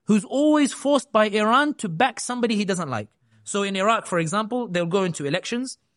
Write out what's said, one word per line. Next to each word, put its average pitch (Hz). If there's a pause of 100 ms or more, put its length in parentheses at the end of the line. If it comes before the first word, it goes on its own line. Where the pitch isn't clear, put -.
who's 202
always 294
forced -
by 214
Iran 226
to 214
back 233
somebody 240
he 208
doesn't 180
like. 110 (360)
So 202
in 196
Iraq, 208
for 180
example, 214
they'll 175
go 190
into 156
elections. 233 (200)